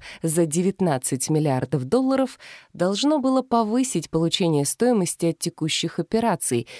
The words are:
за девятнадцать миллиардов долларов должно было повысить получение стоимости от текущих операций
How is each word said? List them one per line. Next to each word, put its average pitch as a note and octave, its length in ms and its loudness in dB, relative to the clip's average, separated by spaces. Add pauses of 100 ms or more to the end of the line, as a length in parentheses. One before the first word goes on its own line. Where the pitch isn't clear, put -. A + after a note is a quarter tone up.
(220)
за E3 240 2
девятнадцать D#3+ 840 0
миллиардов C#3 560 0
долларов C4 520 0 (360)
должно G3+ 460 0
было C4 220 2
повысить A#3 680 0
получение D#3+ 560 2
стоимости G#3 600 0
от E3 120 -2
текущих - 580 -4
операций F3 680 -2 (120)